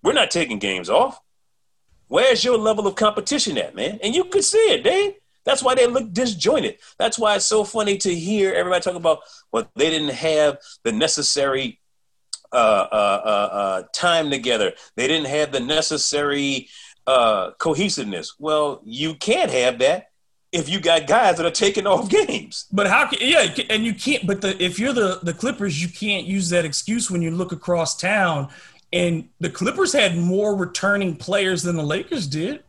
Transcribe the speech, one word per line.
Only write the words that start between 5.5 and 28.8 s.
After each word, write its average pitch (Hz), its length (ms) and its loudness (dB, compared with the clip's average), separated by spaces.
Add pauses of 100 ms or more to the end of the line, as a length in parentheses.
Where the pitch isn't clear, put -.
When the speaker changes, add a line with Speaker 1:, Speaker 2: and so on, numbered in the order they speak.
Speaker 1:
why 254 100 4
they 254 140 6
look 240 260 -2
disjointed. 208 640 0 (220)
That's - 180 0
why 214 180 2
it's 196 100 -2
so 214 180 2
funny 208 360 -2
to 185 140 -2
hear 190 400 0
everybody 180 300 0
talk 180 100 -2
about, 170 280 0 (300)
well, 113 240 -2
they 156 140 2
didn't 151 240 -2
have 151 460 0 (240)
the 117 80 -2
necessary, 135 880 0 (720)
uh, - 40 -2
uh, 104 720 4
uh, 104 300 0
uh, 95 280 -2 (120)
time 165 340 0
together. 117 440 0 (220)
They 123 120 -2
didn't 156 200 0
have 147 240 -2
the 135 80 -2
necessary, 143 1120 -2 (380)
uh, 110 500 4
cohesiveness. 139 800 -2
Well, 151 480 -2
you 147 300 -6
can't 320 340 0
have 123 300 0
that 151 320 0 (400)
if 160 180 -4
you 190 100 -2
got 160 280 2
guys 202 300 4
that 170 100 0
are 170 40 0
taking 196 360 0
off 214 220 2
<laughs> 403 180 4
games. - 440 -8
Speaker 2:
But 202 140 2
how 196 220 4
can, 277 140 -6
yeah, 254 340 4 (160)
and 220 140 0
you 226 100 -2
can't, 254 320 -2
but 196 140 -2
the, 190 220 -2
if 180 140 -4
you're 247 160 -2
the, 196 300 0
the 170 100 -4
Clippers, 196 480 -4
you 175 80 -4
can't 202 380 -4
use 190 240 -2
that 175 120 2
excuse 202 460 -4
when 175 140 -2
you 165 80 -2
look 175 220 -4
across 170 440 -2
town. 180 520 0 (440)